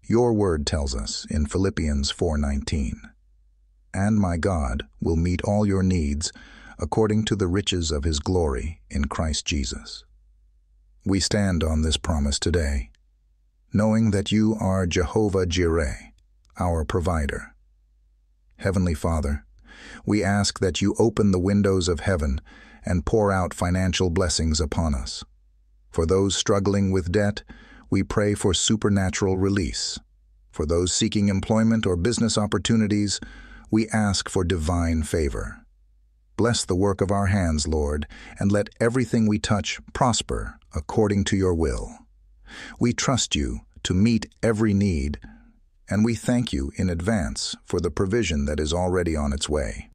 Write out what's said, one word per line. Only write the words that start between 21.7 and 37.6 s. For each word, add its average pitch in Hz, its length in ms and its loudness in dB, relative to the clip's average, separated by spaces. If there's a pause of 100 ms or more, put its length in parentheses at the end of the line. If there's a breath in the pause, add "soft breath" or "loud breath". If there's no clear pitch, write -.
of 85 120 0
heaven 73 400 0 (440 loud breath)
and 87 200 0
pour 104 280 2
out 92 200 0
financial 92 580 0
blessings 80 500 0
upon 76 340 2
us. 67 300 -6 (680)
For 82 160 0
those 95 300 4
struggling 98 540 2
with 90 220 0
debt, 104 300 0 (480 loud breath)
we 98 120 2
pray 104 320 0
for 98 200 0
supernatural 98 840 0
release. 98 640 -2 (520)
For - 140 -4
those 85 280 0
seeking 104 360 0
employment 110 560 2
or 92 120 2
business 110 420 0
opportunities, 104 840 0 (500 loud breath)
we 110 180 2
ask 104 400 -2
for 92 160 0
divine 82 580 0
favor. 67 560 -4 (760)
Bless 113 280 0
the 92 120 -2
work 98 240 0
of 95 100 2
our 101 160 2
hands, 82 420 0